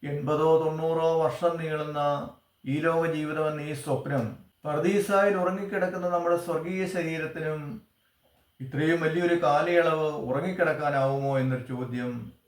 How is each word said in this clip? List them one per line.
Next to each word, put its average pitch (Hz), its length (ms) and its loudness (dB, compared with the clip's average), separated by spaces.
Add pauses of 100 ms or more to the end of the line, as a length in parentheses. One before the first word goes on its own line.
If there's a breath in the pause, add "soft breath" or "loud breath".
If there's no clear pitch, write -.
എൺപതോ 147 460 0 (140)
തൊണ്ണൂറോ 160 440 0 (160)
വർഷം 170 380 0
നീളുന്ന 151 400 -4 (720)
ഈ - 20 0 (120)
ലോക 165 160 2 (120)
ജീവിതമെന്ന 151 560 -2
ഈ 151 40 -4 (100)
സ്വപ്നം 139 400 -2 (420)
പർദീസായിൽ 196 760 4
ഉറങ്ങിക്കിടക്കുന്ന 185 720 -2
നമ്മുടെ 170 220 2 (100)
സ്വർഗീയ 175 360 -2 (140)
ശരീരത്തിനും 156 640 -4 (1000)
ഇത്രയും 151 400 0
വലിയൊരു 170 320 2 (100)
കാലയളവ് 156 640 4 (180)
ഉറങ്ങിക്കിടക്കാനാവുമോ 139 1040 0 (100)
എന്നൊരു 127 300 0
ചോദ്യം 123 400 -4 (360)